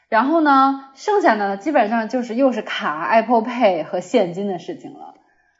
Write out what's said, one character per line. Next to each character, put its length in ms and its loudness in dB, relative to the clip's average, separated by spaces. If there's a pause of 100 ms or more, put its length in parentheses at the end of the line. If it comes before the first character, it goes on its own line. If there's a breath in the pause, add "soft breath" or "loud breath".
然 160 2
后 160 2
呢， 520 2
剩 280 0
下 140 4
的 200 -2
基 160 -6
本 180 2
上 200 -2
就 120 -4
是 140 -8
又 160 2
是 100 -4
卡、 500 -6
Apple 320 2
Pay 400 0
和 180 -6
现 320 0
金 160 -6
的 100 -6
事 160 -12
情 160 -16
了。 220 -20 (460)